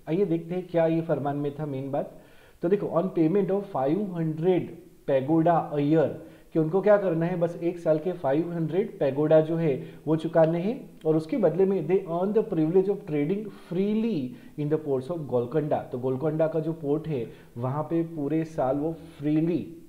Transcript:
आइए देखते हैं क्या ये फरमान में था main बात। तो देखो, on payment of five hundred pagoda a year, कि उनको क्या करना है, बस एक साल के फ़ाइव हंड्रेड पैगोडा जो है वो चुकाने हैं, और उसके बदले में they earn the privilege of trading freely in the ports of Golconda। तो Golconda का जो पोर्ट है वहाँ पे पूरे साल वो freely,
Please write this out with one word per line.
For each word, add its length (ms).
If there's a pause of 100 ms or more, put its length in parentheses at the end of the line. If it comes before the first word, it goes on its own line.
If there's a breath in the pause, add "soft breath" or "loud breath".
आइए 160
देखते 300
हैं 140
क्या 180
ये 140
फरमान 360
में 180
था 120
main 240
बात। 300 (420 loud breath)
तो 60
देखो, 180
on 180 (140)
payment 280
of 160 (140)
five 400
hundred 460 (480)
pagoda 640
a 80
year, 280 (440 loud breath)
कि 60
उनको 220
क्या 160
करना 300
है, 100
बस 260
एक 160
साल 200
के 140
फ़ाइव 400
हंड्रेड 460
पैगोडा 420
जो 160
है 300 (200 loud breath)
वो 100
चुकाने 420
हैं, 320 (160)
और 100
उसके 200
बदले 280
में 240
they 100 (100)
earn 280
the 160
privilege 360
of 80 (140)
trading 320
freely 840 (320 loud breath)
in 120
the 160
ports 240
of 140
Golconda। 520
तो 200
Golconda 480
का 140
जो 120
पोर्ट 360
है 180 (300 loud breath)
वहाँ 260
पे 200
पूरे 420
साल 320
वो 160
freely, 840 (120)